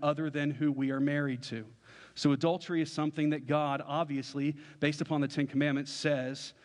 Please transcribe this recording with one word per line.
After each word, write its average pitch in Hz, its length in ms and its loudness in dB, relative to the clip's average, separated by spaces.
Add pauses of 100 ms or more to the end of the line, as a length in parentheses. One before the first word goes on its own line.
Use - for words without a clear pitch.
other 151 280 0
than 147 200 0
who 147 220 2
we 135 180 0
are 135 100 0
married 143 440 0
to. 113 200 -6 (520)
So 147 160 4
adultery 165 500 2
is 151 80 -2
something 151 400 0
that 143 160 -2
God, 143 400 0
obviously, 143 720 -2 (240)
based 147 200 0
upon 151 200 0
the 139 80 2
Ten 143 180 0
Commandments, 139 460 0
says, 135 640 -2 (100)